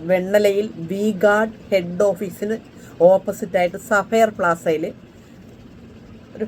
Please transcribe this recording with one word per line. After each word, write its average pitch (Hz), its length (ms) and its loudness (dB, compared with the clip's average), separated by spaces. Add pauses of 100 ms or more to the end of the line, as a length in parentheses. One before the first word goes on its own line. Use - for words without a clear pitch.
(120)
വെണ്ണലയിൽ 196 560 2 (240)
വി 202 140 -2 (180)
ഗാർഡ് 214 340 2 (140)
ഹെഡ് 175 380 0
ഓഫീസിന് 208 480 -6 (520)
ഓപ്പോസിറ്റായിട്ട് 190 720 0 (100)
സഫയർ 220 480 2
പ്ലാസയിൽ 170 480 0 (1500)
ഒരു 214 120 -6